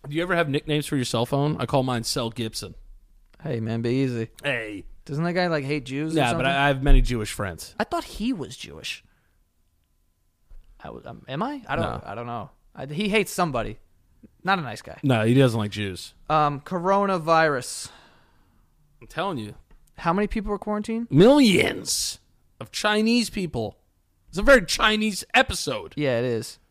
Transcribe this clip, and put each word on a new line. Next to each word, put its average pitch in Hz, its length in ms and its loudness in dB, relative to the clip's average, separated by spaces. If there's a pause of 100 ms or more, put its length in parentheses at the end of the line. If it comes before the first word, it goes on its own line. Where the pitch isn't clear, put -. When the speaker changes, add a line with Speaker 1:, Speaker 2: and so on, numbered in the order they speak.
Speaker 1:
Do 143 80 -8
you 160 60 0
ever 180 140 0
have 170 140 2
nicknames 147 360 -2
for - 100 -4
your 127 100 0
cell 120 200 0
phone? 143 340 0
I 127 60 -2
call 131 180 2
mine 123 200 -2
Cell 117 260 -4
Gibson. 110 460 -8 (680)
Speaker 2:
Hey, 127 180 -4
man, 113 220 -4
be 117 80 -2
easy. 123 400 0 (140)
Speaker 1:
Hey. 110 420 -4 (200)
Speaker 2:
Doesn't 147 200 -4
that 175 80 -2
guy, 180 140 0
like, 156 180 -2
hate 139 200 -4
Jews 143 280 -4
or - 20 -2
Speaker 1:
Nah, 151 120 2
but - 40 2
Speaker 2:
something? 117 160 -2
Speaker 1:
I, 139 180 2
I - 40 6
have 135 120 0
many 135 200 8
Jewish 117 320 -2
friends. 90 440 -8
Speaker 2:
I 208 60 -2
thought 339 220 -4
he 226 260 -4
was 135 240 -8
Jewish. - 480 -14 (1800)
I - 80 -20
w-, - 180 -16
um, - 220 -16
am 143 160 -6
I? 277 240 -8
I 135 80 -4
don't, 160 100 0
Speaker 1:
No. - 200 -6
Speaker 2:
I 101 100 -12
don't 120 120 -10
know. 117 220 -10 (260)
I, - 100 -10
he 156 240 -4
hates 208 240 0
somebody. 123 460 -2 (680)
Not 185 140 0
a - 20 -6
nice 113 200 -10
guy. - 220 -16
Speaker 1:
No, 117 220 2
he 117 80 4
doesn't 127 260 6
like 104 120 -4
Jews. 101 420 -8 (160)
Speaker 2:
Um, 147 320 2
coronavirus. 170 1300 0 (1120)
Speaker 1:
I'm 117 60 -20
telling 175 300 -4
you. 107 180 -10 (440)
Speaker 2:
How 170 120 0
many 202 160 0
people 208 240 -4
are 208 60 -4
quarantined? 226 540 -6
Speaker 1:
Millions 214 1080 6 (400)
of 170 120 -14
Chinese 214 580 2
people. 143 480 -6 (520)
It's - 80 -8
a 196 40 -2
very 214 240 8
Chinese 214 580 0 (100)
episode. 151 640 -2
Speaker 2:
Yeah, 131 240 0
it 123 60 0
is. 113 340 -4 (120)